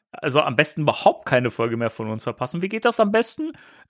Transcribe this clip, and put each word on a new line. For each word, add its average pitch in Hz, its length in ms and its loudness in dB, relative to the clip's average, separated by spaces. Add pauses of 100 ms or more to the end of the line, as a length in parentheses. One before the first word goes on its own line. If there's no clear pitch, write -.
(120)
Also 143 280 0
am 127 160 0
besten 156 260 2
überhaupt - 440 2
keine 123 240 2
Folge 117 260 -2
mehr 117 140 -2
von 110 180 -8
uns 110 140 -6
verpassen. 127 400 -6
Wie 196 60 -2
geht 220 160 -4
das 240 160 2
am 208 120 2
besten? 277 380 0 (400)